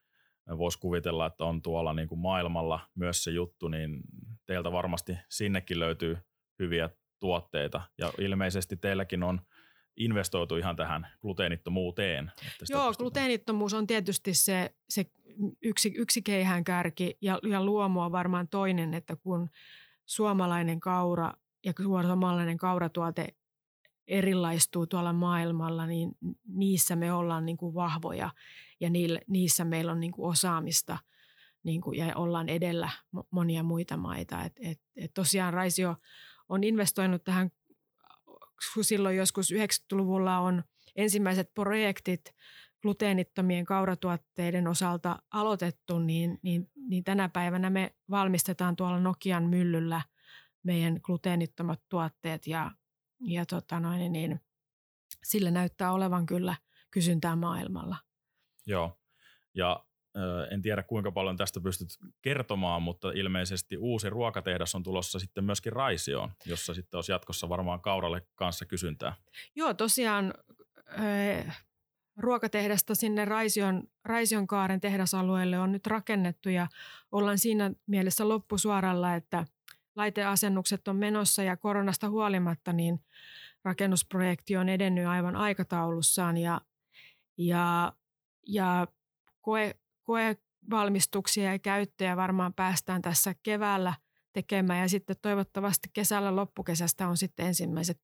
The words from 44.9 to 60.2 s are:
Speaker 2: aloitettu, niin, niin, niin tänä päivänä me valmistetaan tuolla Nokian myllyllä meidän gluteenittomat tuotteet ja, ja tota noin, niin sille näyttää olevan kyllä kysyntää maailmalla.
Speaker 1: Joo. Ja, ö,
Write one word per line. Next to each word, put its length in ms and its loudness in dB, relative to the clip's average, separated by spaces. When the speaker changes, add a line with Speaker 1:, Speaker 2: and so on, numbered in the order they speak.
Speaker 2:
aloitettu, 680 -2
niin, 440 0
niin, 280 -2
niin 160 0
tänä 240 2
päivänä 420 0
me 240 0
valmistetaan 640 2
tuolla 240 0
Nokian 440 2
myllyllä 580 2
meidän 400 2
gluteenittomat 840 -2
tuotteet 580 -4
ja, 240 -4
ja 260 -2
tota 340 -4
noin, 320 -2
niin 280 -4
sille 260 2
näyttää 420 2
olevan 340 2
kyllä 300 0
kysyntää 460 2
maailmalla. 600 -4
Speaker 1:
Joo. 320 -2
Ja, 300 0
ö, 340 -2